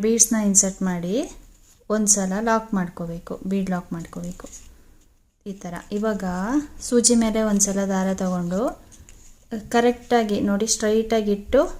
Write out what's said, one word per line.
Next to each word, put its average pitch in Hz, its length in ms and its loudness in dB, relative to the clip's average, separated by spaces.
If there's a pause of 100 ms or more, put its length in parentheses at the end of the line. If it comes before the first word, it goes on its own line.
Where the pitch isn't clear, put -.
ಬೀಡ್ಸ್ನ 226 340 2 (100)
ಇನ್ಸರ್ಟ್ 190 400 2
ಮಾಡಿ 175 260 -2 (800)
ಒಂದು 214 200 2
ಸಲ 190 320 -2
ಲಾಕ್ 220 300 0
ಮಾಡ್ಕೋಬೇಕು, 175 560 -6 (180)
ಬೀಡ್ 190 220 0
ಲಾಕ್ 175 220 -6
ಮಾಡ್ಕೋಬೇಕು 175 520 -12 (1040)
ಈ - 20 -12 (100)
ಥರ. 175 100 -10 (240)
ಇವಾಗ 208 260 -2 (640)
ಸೂಜಿ 240 360 6
ಮೇಲೆ 220 160 0 (120)
ಒಂದು 202 160 2
ಸಲ 196 260 0
ದಾರ 190 160 2 (140)
ತಗೊಂಡು 180 380 -2 (1120)
ಕರೆಕ್ಟಾಗಿ 233 640 2 (100)
ನೋಡಿ, 202 260 2
ಸ್ಟ್ರೈಟಾಗಿ 220 600 2
ಇಟ್ಟು 247 260 2 (160)